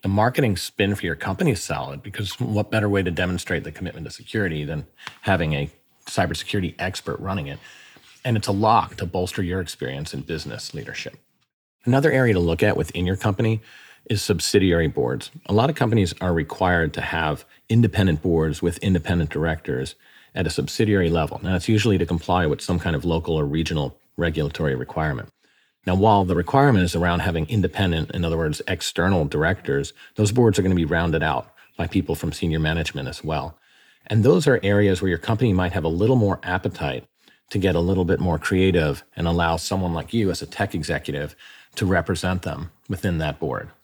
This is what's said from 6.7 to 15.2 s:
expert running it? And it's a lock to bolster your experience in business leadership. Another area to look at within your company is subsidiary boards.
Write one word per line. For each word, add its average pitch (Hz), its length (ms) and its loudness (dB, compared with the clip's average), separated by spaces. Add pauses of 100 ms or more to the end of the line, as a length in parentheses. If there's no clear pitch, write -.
expert 90 420 -6
running 95 280 -6
it? - 100 -12 (680)
And 113 140 0
it's - 100 -4
a 107 40 0
lock 107 440 4
to - 80 -6
bolster 90 380 -4
your 90 180 -2
experience 71 540 -8
in 69 80 -8
business 76 500 -8
leadership. - 460 -12 (680)
Another 135 260 4
area 127 220 4
to 92 80 4
look 85 220 2
at 104 120 4
within - 300 -2
your 95 120 2
company 110 440 0 (460)
is 104 160 -2
subsidiary 87 640 4
boards. 65 440 -4 (160)